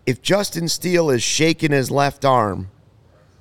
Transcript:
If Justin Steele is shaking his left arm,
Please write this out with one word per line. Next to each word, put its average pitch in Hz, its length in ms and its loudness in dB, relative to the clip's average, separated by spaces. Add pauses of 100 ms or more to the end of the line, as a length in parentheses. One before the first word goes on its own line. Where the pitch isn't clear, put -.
If 127 160 -4
Justin 170 460 -2
Steele 170 420 0
is 123 120 2
shaking 156 500 0
his 135 180 0
left 139 340 -2
arm, 104 460 0 (720)